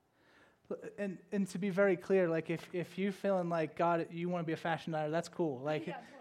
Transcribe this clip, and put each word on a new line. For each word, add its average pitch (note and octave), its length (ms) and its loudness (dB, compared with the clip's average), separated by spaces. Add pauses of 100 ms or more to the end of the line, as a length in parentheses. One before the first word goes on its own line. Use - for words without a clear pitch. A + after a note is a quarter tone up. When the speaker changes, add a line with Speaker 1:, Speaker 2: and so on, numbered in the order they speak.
(1000)
Speaker 1:
and, G3 180 -4 (140)
and G3+ 160 0
to F#3+ 100 -8
be G3 140 0
very F#3+ 260 6
clear, F#3 320 4
like, D#3+ 220 0
if, - 200 -4
if F3 280 -6
you G3 120 2
feeling F#3+ 380 0
like, D#3+ 260 0
"God, E3+ 360 2
you E3+ 180 -2
wanna F3 140 0
be D#3+ 100 0
a D3+ 40 0
fashion E3 360 -2
designer," D#3 160 0
that's E3 200 -2
cool. D3 340 -2
Like, D#3 240 -2
Speaker 2:
Yeah, A3 60 -6
totally. - 280 -14